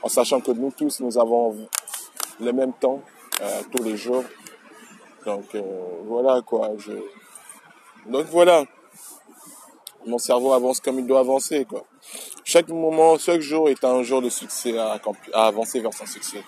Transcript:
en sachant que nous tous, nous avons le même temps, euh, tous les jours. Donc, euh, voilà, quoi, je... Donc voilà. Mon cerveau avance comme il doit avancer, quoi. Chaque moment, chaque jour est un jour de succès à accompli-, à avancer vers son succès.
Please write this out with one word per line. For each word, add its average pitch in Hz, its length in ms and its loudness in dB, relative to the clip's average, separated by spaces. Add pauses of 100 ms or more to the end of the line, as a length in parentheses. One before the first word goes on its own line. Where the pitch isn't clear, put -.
en 113 60 -4
sachant 127 320 2
que 131 100 -4
nous 123 260 -2
tous, 147 220 -2
nous 123 200 -2
avons 113 500 0 (720)
le 120 120 -2
même 131 200 0
temps, 139 300 -2 (400)
euh, 101 180 -6 (100)
tous 120 140 -4
les 110 120 -4
jours. 123 280 -2 (1000)
Donc, 101 280 -8
euh, 104 80 -6 (440)
voilà, 123 340 2
quoi, 110 380 -2
je... 104 140 -14 (1120)
Donc 135 240 -2
voilà. 170 340 8 (1400)
Mon 117 100 -2
cerveau 127 380 2
avance 127 260 2
comme 131 180 -4
il 127 80 -6
doit 131 140 4
avancer, 135 460 0
quoi. - 180 -12 (580)
Chaque 170 260 4
moment, 160 500 4
chaque 170 240 0
jour 156 260 2
est 135 160 0
un 127 180 4
jour 127 200 0
de 120 80 -2
succès - 480 -6
à 110 140 0
accompli-, - 420 -8
à 110 140 6
avancer 110 320 -2
vers 110 120 -4
son 110 140 -14
succès. 104 420 -12